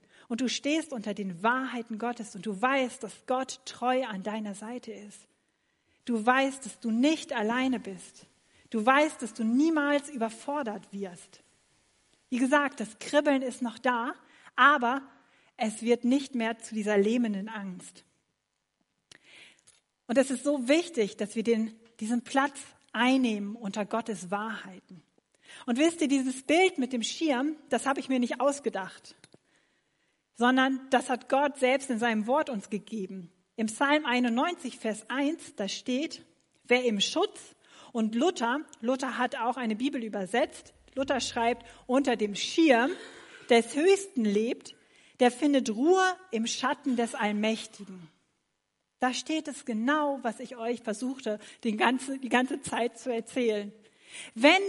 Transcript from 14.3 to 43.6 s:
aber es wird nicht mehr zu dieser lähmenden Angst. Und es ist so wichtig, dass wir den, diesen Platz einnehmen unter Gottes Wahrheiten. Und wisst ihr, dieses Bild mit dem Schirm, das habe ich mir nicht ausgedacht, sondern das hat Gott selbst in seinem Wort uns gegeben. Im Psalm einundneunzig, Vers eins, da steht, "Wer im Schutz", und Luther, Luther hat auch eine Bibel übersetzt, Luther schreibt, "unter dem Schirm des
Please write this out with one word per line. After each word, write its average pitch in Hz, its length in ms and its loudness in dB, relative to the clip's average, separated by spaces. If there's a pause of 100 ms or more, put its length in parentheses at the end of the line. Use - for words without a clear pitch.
aber 269 460 6 (540)
es 220 260 -4
wird 233 220 2
nicht 269 300 2
mehr 226 240 -4
zu - 160 -14
dieser 214 220 0
lähmenden 214 520 2
Angst. 196 560 -12 (2000)
Und 233 120 0
es 269 120 4
ist 247 140 -6
so 277 240 0
wichtig, 277 480 0
dass 202 180 -6
wir 226 80 -2
den, 220 320 0 (240)
diesen 226 240 -2
Platz 277 380 -2 (320)
einnehmen 240 640 2
unter 220 300 -6
Gottes 208 440 -6
Wahrheiten. 202 720 -8 (640)
Und 240 120 0
wisst 339 240 2
ihr, 277 60 2
dieses 262 340 -2
Bild 370 360 4
mit 254 140 -2
dem 233 100 -2
Schirm, 294 540 -2 (140)
das - 160 0
habe 277 140 0
ich - 80 -8
mir 262 100 0
nicht 247 220 -2
ausgedacht, 226 760 -4 (1200)
sondern 262 440 2 (100)
das - 180 2
hat 254 200 -6
Gott 285 300 0
selbst 262 320 2
in 226 80 -2
seinem 220 280 0
Wort 294 240 0
uns 202 180 -8
gegeben. 190 640 -10 (240)
Im 226 120 -2
Psalm 294 360 2
einundneunzig, 247 760 0
Vers 214 300 -6
eins, 285 460 -4
da 196 140 -4
steht, 269 560 -6 (400)
"Wer 247 200 2
im 214 160 0
Schutz", - 400 -2 (520)
und 220 240 -2
Luther, 277 440 0 (200)
Luther 254 360 -2
hat 247 200 -2
auch 247 200 -2
eine 226 200 -2
Bibel 262 260 -2
übersetzt, 214 720 -4 (220)
Luther 269 240 0
schreibt, 240 440 -2 (220)
"unter 254 300 2
dem 208 180 -2
Schirm 277 560 4 (580)
des 233 280 6